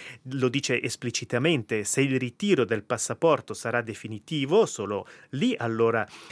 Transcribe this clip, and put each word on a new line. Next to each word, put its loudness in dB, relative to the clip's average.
lo 2
dice 0
esplicitamente: -2
se 0
il 2
ritiro 2
del -2
passaporto 0
sarà -2
definitivo, 0
solo -4
lì 0
allora 2